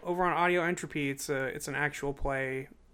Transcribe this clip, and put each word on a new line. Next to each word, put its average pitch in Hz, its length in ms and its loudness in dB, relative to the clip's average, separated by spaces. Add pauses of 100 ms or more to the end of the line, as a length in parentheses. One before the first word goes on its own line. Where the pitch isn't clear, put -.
over 180 220 0
on 175 80 4
Audio 175 300 4
Entropy, 160 480 0
it's 135 180 -6
a, 135 180 0
it's - 220 -6
an 143 60 -4
actual 143 400 -2
play, 135 540 -2 (260)